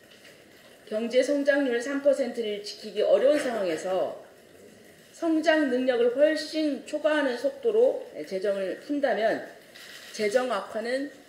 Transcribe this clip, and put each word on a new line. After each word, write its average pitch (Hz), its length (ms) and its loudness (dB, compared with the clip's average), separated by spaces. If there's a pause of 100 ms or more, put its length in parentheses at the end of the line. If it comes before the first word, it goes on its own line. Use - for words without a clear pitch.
(880)
경제 233 340 0
성장률 277 600 2
삼 277 200 -4
퍼센트를 240 640 0
지키기 208 380 -6
어려운 262 360 4
상황에서 185 840 -2 (880)
성장 311 560 2
능력을 247 480 2
훨씬 302 720 0
초과하는 294 500 0
속도로 240 760 0 (160)
재정을 196 540 -4
푼다면 220 680 0 (640)
재정 240 380 0
악화는 233 600 -4 (180)